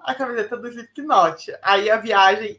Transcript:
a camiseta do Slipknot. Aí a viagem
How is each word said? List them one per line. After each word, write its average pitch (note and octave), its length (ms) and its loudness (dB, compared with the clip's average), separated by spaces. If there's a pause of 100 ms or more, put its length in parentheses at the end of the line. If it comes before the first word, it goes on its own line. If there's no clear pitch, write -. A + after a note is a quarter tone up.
a C4 100 -4
camiseta A#3+ 420 -6
do A#3+ 120 -12
Slipknot. A#3 920 -2
Aí G3+ 300 2
a A3+ 60 4
viagem G#3 640 2